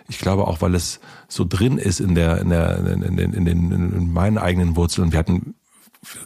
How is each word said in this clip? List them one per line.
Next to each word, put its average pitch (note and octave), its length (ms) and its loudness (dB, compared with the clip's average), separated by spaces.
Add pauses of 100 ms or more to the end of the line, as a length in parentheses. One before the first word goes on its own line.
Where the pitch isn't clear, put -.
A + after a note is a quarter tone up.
ich - 120 -12
glaube G2 280 0
auch, E2 140 -2
weil F2+ 120 2
es - 260 -4 (280)
so - 200 -4
drin G2+ 300 0
ist G2 220 -2
in F2+ 160 2
der, E2 240 2
in F#2 100 -2
der, E2+ 280 2
in, F2+ 260 0
in, F2+ 160 -2
in, F2+ 140 0
in F#2 120 0
den, F2 260 2 (220)
in F2 200 0
meinen G2+ 260 2
eigenen F2+ 360 2
Wurzeln. E2+ 360 0
Wir D#2+ 80 2
hatten, - 340 0 (720)